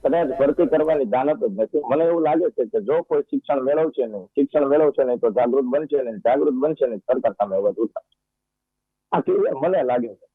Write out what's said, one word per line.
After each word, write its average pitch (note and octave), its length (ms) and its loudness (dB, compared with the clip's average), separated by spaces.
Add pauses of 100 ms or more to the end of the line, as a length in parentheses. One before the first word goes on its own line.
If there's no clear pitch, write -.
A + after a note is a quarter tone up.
કદાચ D#3 240 2
ભરતી C#3 380 2
કરવાની D#3 400 0
દાનત C3 380 0
જ G#2 160 -4
નથી. A2 200 0
મને D3 260 0
એવું E3 180 2
લાગે D#3 260 2
છે - 160 -2
કે A2 160 -2
જો C3+ 200 0
કોઈ D3 200 -2
શિક્ષણ C#3 400 -2
મેળવશે C#3+ 440 0
નહીં, G#2 200 -10
શિક્ષણ C#3 400 0
મેળવશે C#3+ 380 2
નહીં B2 140 0
તો A2+ 120 0
જાગૃત A#2+ 340 2
બનશે C#3 400 -2
નહીં, A2+ 140 -6
જાગૃત C#3 360 2
બનશે C#3 340 -2
નહીં, A2 120 -6
સરકાર B2+ 320 0
સામે G2+ 240 -4
અવાજ G2 200 0
ઉઠાવશે. - 420 -6 (960)
આ - 80 0
ક્લિયર G4 360 0
મને D3+ 280 0
લાગે B2 240 0
છે. - 280 -18